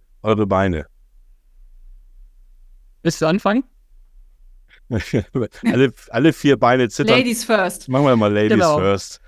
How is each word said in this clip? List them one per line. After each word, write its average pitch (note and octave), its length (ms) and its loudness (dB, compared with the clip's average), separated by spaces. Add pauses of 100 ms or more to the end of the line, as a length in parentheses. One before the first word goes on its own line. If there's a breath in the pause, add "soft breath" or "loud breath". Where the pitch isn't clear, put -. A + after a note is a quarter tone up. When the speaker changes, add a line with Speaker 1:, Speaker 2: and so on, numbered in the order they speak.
(220)
Speaker 1:
eure G#2+ 240 0
Beine? F#2+ 400 -2 (2250)
Speaker 2:
Willst D#3+ 180 -4
du D#3 60 0
anfangen? G3+ 380 -2 (1200 soft breath)
Speaker 1:
<laughs> A2+ 760 -6
Alle, C3+ 280 2 (180)
alle C#3 220 2
vier C#3 240 2
Beine B2 320 2
zittern. A3 300 0
Speaker 3:
Ladies B3 260 -2
first. F#3+ 440 -2
Speaker 1:
Machen C3+ 160 0
wir C3 100 4
mal G#2+ 180 2
Ladies G#2+ 200 2
Speaker 2:
Genau. A2+ 260 2
Speaker 1:
first. G2 500 -4